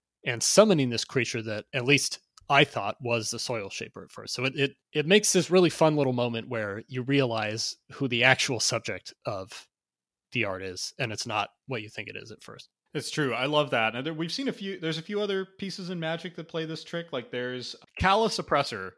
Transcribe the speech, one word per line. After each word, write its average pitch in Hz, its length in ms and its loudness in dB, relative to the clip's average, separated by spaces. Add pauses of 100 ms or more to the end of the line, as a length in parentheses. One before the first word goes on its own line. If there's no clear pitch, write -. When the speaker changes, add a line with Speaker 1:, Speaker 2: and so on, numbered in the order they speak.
(240)
Speaker 1:
and 117 200 -4
summoning 170 480 6
this 113 140 -2
creature 120 360 -2
that 107 320 -6
at 123 120 -2
least 139 340 2 (300)
I 143 140 6
thought 107 380 -4
was 117 300 -2
the 117 80 -6
Soil 107 320 -6
Shaper - 320 -12
at - 80 -20
first. - 240 -10
So 123 100 -2
it, 131 100 -2
it, 139 160 0 (220)
it 151 140 0
makes 208 260 6
this 180 160 4
really 175 200 6
fun 156 260 4
little 135 180 2
moment 120 360 -2
where 110 380 -4
you 127 140 -6
realize 117 720 0 (180)
who 135 140 -2
the 120 160 2
actual 131 360 4
subject - 540 -4 (120)
of 98 420 -10 (680)
the 117 120 0
art 95 160 -6
is, 92 380 -10
and 120 120 -4
it's 101 140 -8
not 107 240 -2 (160)
what 123 160 -6
you 104 80 -12
think 107 200 -12
it 104 60 -14
is 104 160 -16
at - 120 -20
first. - 260 -20 (240)
Speaker 2:
It's 147 180 -6
true. 139 220 0
I 123 120 0
love 147 260 2
that. 113 240 2
And 131 100 -4
there, 165 80 -6
we've 165 180 -6
seen 269 160 -4
a - 60 -2
few, 196 260 -8
there's 160 180 -4
a 165 60 -10
few 208 180 -4
other 196 240 -2 (140)
pieces 185 300 -8
in 185 100 -6
Magic 165 380 -6
that 165 100 -10
play 160 180 -6
this 160 200 -8
trick. 170 260 -8
Like, 123 200 -8
there's 123 440 -6 (240)
Callous 202 400 4
Oppressor. 120 580 -2